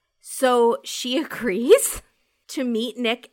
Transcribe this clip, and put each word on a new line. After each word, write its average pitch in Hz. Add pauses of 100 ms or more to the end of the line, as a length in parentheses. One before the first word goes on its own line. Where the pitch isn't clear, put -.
(200)
So 240
she 247
<laughs> 311
agrees 240 (460)
to -
meet 233
Nick 240